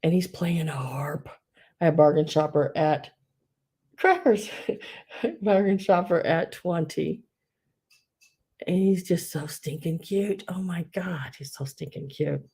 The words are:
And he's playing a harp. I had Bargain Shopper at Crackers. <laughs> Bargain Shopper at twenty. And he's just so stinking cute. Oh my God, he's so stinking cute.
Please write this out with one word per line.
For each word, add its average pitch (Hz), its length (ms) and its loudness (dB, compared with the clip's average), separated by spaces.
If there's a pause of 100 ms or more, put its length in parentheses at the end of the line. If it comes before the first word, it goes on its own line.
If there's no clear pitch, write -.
And 160 120 2
he's 180 140 2
playing 170 400 -2
a 147 80 -6
harp. 135 540 -6 (500)
I 175 60 0
had 156 120 6
Bargain 151 300 6
Shopper 151 480 2
at 151 360 0 (880)
Crackers. 349 520 2 (460)
<laughs> - 460 -6
Bargain 196 360 4
Shopper 185 440 2
at 165 300 0
twenty. 160 720 -2 (1400)
And 180 120 0
he's 190 260 4
just - 280 -2
so 147 140 -6
stinking 156 540 -6
cute. 196 480 -4
Oh 185 140 -6
my 175 320 -4
God, 175 440 -6
he's 135 160 -16
so - 120 -8
stinking - 440 -12
cute. 143 320 -2 (120)